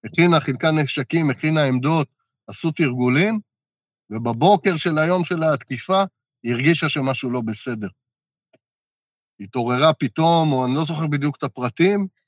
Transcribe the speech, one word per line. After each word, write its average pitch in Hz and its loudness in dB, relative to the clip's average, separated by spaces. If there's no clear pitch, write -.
הכינה, 165 2
חילקה 139 -2
נשקים, 156 0
הכינה 156 0
עמדות, 135 0
עשו 160 -4
תרגולים, 127 0
ובבוקר 123 2
של 156 -2
היום 170 2
של 165 -4
התקיפה, 156 0
היא 120 -2
הרגישה 151 2
שמשהו 131 -2
לא 123 -2
בסדר. 110 -6
התעוררה 123 0
פתאום, 160 2
או 127 0
אני 127 0
לא 156 0
זוכר 160 -4
בדיוק 147 -2
את - -20
הפרטים, 170 0